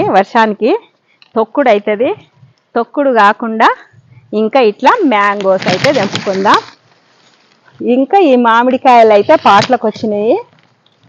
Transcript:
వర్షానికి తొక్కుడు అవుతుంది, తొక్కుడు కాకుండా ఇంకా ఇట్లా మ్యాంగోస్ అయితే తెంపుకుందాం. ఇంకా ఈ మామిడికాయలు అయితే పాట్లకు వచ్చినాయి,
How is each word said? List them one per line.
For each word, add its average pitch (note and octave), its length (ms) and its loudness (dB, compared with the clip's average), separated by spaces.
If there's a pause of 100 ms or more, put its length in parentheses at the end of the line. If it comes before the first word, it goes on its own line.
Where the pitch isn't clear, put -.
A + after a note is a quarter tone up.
(140)
వర్షానికి G#3+ 560 0 (680)
తొక్కుడు B3 360 -2
అవుతుంది, G#3 380 -2 (680)
తొక్కుడు C#4 420 -2
కాకుండా A3 500 0 (720)
ఇంకా A3 200 0 (100)
ఇట్లా C4 220 0 (180)
మ్యాంగోస్ G3+ 640 -2
అయితే A3 260 -2
తెంపుకుందాం. G3 580 -2 (1400)
ఇంకా C#4 240 0 (100)
ఈ - 20 2 (140)
మామిడికాయలు A#3+ 720 2
అయితే D#4 180 2 (100)
పాట్లకు A3+ 440 2
వచ్చినాయి, G#3+ 480 -4 (720)